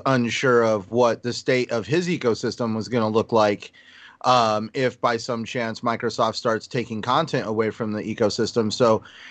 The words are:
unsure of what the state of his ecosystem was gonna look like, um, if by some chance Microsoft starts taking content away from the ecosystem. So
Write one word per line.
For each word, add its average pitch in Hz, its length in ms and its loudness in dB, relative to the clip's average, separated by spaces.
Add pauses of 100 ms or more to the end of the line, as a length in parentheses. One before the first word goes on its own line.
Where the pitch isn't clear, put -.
unsure 120 580 2
of 104 280 0
what 117 320 2
the 120 100 -4
state 127 380 0
of 113 160 -2
his 170 200 0
ecosystem 120 680 -2
was 107 120 -6
gonna 110 220 0
look 107 220 0
like, 104 400 2 (540)
um, 110 480 2
if 131 260 -2
by 117 180 0
some 113 280 -6
chance 113 360 -6
Microsoft 117 540 -2
starts 110 320 -2
taking 113 340 -6
content 131 460 0
away 110 240 0
from 107 220 -6
the 107 100 -4
ecosystem. 107 680 0
So 113 300 4 (300)